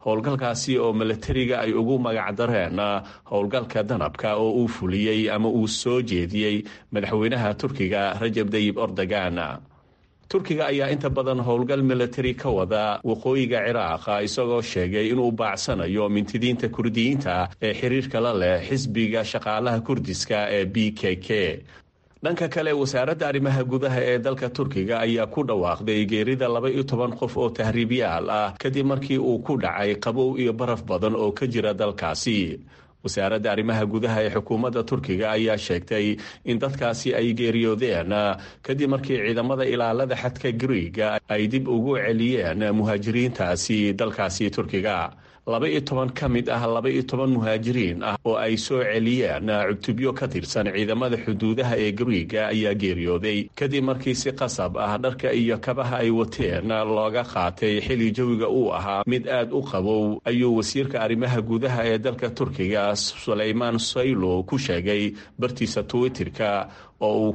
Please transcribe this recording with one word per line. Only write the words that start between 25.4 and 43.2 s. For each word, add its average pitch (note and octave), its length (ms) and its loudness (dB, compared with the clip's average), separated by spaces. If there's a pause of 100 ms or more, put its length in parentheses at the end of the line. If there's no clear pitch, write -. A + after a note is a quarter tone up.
dhawaaqday G#2 560 0
geerida A#2 480 0
laba A#2 180 0
iyo C3+ 140 0
toban A#2+ 320 -2
qof - 220 -4
oo B2+ 120 2
tahriibyaal A2+ 800 0
ah G#2 300 0
kadib C3+ 260 0
markii C3+ 380 0
uu A#2+ 160 2
ku C#3 160 -2
dhacay G2+ 400 0
qabow B2+ 400 0
iyo B2 160 2
baraf A#2 320 -2
badan G#2+ 320 0
oo G#2+ 160 2
ka C3 160 -2
jira A2 260 0
dalkaasi. G2 840 -2 (380)
Wasaaradda G#2 560 0
arrimaha A2 320 0
gudaha A2 400 0
ee G#2 80 -2
xukuumadda A#2 500 0
Turkiga G#2+ 540 -2
ayaa A2 180 2
sheegtay G#2 600 0 (320)
in A#2+ 100 2
dadkaasi B2+ 560 -2
ay A#2 220 2
geeriyoodeen A2+ 720 2 (560)
kadib C#3 240 0
markii C3+ 320 0
ciidamada A#2+ 480 0
ilaalada A#2+ 480 0
xadka B2+ 340 -4
Greek A2 460 0 (320)
ay G#2+ 180 2
dib B2+ 220 0
ugu B2 320 2
celiyeen A2 720 0
muhaajiriintaasi G#2+ 1200 0